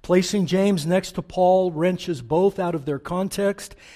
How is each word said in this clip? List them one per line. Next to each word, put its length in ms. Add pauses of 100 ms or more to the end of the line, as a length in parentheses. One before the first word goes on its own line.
Placing 460
James 380
next 280
to 80
Paul 500
wrenches 500
both 380
out 160
of 80
their 160
context 760 (200)